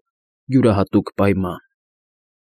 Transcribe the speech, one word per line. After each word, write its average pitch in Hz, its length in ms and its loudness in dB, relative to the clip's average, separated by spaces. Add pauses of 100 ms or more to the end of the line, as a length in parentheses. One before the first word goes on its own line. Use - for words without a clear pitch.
(480)
յուրահատուկ 107 640 0
պայման, 95 500 -2 (920)